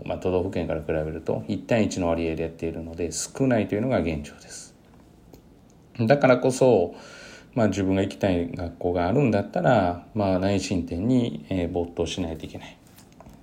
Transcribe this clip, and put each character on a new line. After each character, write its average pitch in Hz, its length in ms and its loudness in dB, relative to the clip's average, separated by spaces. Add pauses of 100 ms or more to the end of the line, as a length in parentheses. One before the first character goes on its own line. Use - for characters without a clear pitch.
ま 87 80 -4
あ、 - 40 -6
都 95 100 -2
道 90 140 2
府 98 80 -4
県 85 160 -4
か 80 80 -2
ら 80 60 -4
比 - 80 -8
べ 82 40 0 (120)
る 78 160 -8
と、 - 260 -4
一 101 100 -4
対 113 280 0
一 92 140 -4
の 85 100 0
割 82 200 0
合 80 60 -4
で 82 80 -4
や 82 60 -4
っ - 20 -14
て 85 160 -8
い 80 40 -4
る 80 120 -8
の 82 120 -12
で、 85 160 -4
少 - 360 -4
な 120 120 2
い 95 80 0
と - 60 -6
い 104 60 0
う - 20 -2
の 127 60 -2
が 123 140 0
現 78 200 -2
状 - 140 -14
で - 120 -20
す。 - 280 -18 (1200)
だ 117 200 4
か 127 80 6
ら 123 100 8
こ 131 140 2
そ、 113 420 4 (600)
ま 117 80 4
あ、 104 60 6
自 95 140 0
分 95 120 2
が 95 80 4
行 98 80 -2
き - 80 -14
た 101 100 2
い 87 220 0
学 85 260 -8
校 90 160 -2
が 87 140 0
あ 95 40 0
る 131 100 4
ん 117 100 4
だ 101 80 4
っ - 100 -4
た - 140 0
ら、 98 500 2
ま 98 220 2
あ、 90 40 2
内 98 200 2
申 90 260 -2
点 87 220 -2
に、 127 420 2
え 90 160 0
ー、 85 60 -2
没 87 200 -2
頭 85 140 -2
し 87 160 -4
な 82 100 -4
い 76 60 -8
と - 80 -12
い 76 40 -12
け - 100 -14
な - 60 -16
い。 - 120 -20 (640)